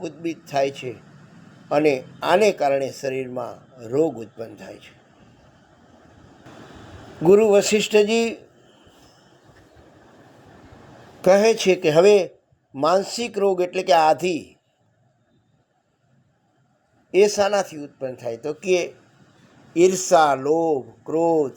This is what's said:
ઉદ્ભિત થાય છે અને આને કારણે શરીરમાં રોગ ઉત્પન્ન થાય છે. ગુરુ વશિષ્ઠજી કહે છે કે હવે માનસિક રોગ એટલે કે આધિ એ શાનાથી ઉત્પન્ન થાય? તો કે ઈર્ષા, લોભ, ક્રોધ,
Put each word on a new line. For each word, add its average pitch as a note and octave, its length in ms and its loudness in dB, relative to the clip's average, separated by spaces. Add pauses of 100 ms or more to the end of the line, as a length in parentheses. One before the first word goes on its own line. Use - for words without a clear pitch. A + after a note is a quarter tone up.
ઉદ્ભિત E3 460 -12
થાય C#3 240 -2
છે C3 200 -14 (800)
અને D3 320 0 (200)
આને F#3+ 280 2
કારણે C#3 400 -2
શરીરમાં B2 960 -10
રોગ C#3 280 -2
ઉત્પન્ન A2+ 400 -16
થાય G2+ 220 -20
છે. - 280 -20 (2250)
ગુરુ G3+ 280 4
વશિષ્ઠજી G#3+ 880 0 (2750)
કહે G3+ 300 4
છે G3 220 2
કે E3+ 140 -2
હવે F3+ 400 4 (460)
માનસિક F#3 640 -2
રોગ F#3+ 240 -2
એટલે F3+ 220 -4
કે F3 100 2
આધિ D#3 640 0 (2500)
એ G3+ 140 6
શાનાથી G3+ 500 -2
ઉત્પન્ન C3+ 380 -12
થાય? A#2 220 -10
તો D3+ 160 -10
કે F3+ 400 -4 (800)
ઈર્ષા, E3+ 600 2
લોભ, D3 500 -2 (200)
ક્રોધ, D#3+ 520 0